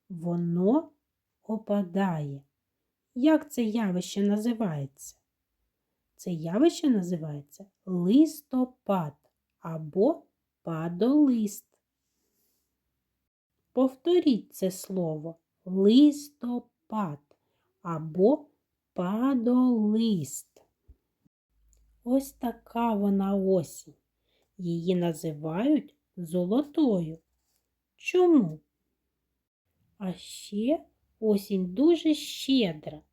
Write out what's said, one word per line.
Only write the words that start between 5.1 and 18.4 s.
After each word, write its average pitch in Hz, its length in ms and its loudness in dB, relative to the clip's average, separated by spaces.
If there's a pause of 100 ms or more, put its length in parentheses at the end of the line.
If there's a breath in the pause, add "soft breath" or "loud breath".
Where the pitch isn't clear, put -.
Це - 160 -10
явище 208 580 0
називається 170 760 -4 (200)
листопад 196 1300 0 (460)
або 170 640 -2 (380)
падолист. 214 1040 0 (2000)
Повторіть 269 840 0
це 185 160 -2
слово: 165 640 -6 (300)
листопад 220 1500 2 (600)
або 170 680 0 (440)